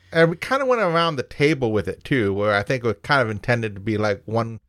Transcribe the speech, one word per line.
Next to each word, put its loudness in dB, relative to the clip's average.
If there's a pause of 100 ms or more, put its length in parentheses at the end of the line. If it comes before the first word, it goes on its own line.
(120)
And 4
we -4
kinda -2
went 2
around 0
the -4
table 0
with 0
it, -6
too, 2
where 2
I 2
think -4
it -4
was 0
kind 2
of -2
intended -2
to -14
be, -2
like, -2
one, -6